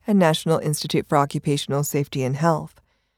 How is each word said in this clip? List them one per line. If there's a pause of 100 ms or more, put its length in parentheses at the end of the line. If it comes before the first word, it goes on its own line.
and
National
Institute
for
Occupational
Safety
and
Health (360)